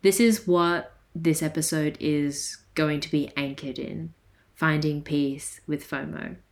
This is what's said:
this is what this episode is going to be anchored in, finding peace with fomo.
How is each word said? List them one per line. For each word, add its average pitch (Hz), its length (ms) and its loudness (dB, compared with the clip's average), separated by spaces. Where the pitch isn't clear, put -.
this 190 160 6
is 226 280 4
what 175 460 2
this 165 260 2
episode 156 580 0
is 147 580 -2
going 151 260 0
to - 80 -10
be 143 260 0
anchored 139 440 -6
in, 160 340 -8
finding 151 460 0
peace 143 640 -4
with 147 220 -6
fomo. 156 500 -10